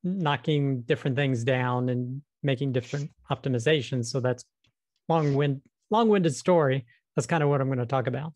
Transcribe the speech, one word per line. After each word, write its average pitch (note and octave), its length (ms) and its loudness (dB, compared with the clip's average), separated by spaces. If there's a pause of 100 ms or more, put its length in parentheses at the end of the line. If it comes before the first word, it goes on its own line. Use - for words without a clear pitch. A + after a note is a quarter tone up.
knocking D3 760 0
different C3 340 -2
things C3 280 0
down B2+ 460 0
and B2 320 -4 (220)
making C3+ 280 0
different C#3+ 400 -4 (200)
optimizations. C3 720 0
So C3 160 -4
that's B2 240 -2 (640)
long D#3 260 2
wind-, C#3 260 0 (280)
long-winded G#3 460 4
story. C#3 500 2 (300)
That's C#3+ 120 0
kinda D#3 200 2
what C#3+ 120 2
I'm C3+ 100 0
gonna B2 160 -2
talk B2+ 220 -2
about. C#3 280 -6